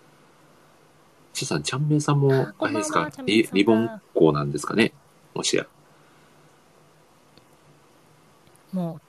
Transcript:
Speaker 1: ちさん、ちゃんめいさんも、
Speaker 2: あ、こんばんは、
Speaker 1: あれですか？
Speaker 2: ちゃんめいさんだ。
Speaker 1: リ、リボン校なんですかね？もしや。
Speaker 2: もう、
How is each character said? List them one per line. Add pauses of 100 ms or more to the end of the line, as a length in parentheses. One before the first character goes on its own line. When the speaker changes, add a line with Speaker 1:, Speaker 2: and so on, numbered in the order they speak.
(1300)
Speaker 1:
ち
さ
ん、
ち
ゃ
ん
め
い
さ
ん
も、
Speaker 2:
あ、
こ
ん
ば
ん
は、
Speaker 1:
あ
れ
で
す
か？
Speaker 2:
ち
ゃ
ん
め
い
さ
ん
だ。
Speaker 1:
リ、
リ
ボ
ン (140)
校
な
ん
で
す
か
ね？ (420)
も
し
や。 (3000)
Speaker 2:
も
う、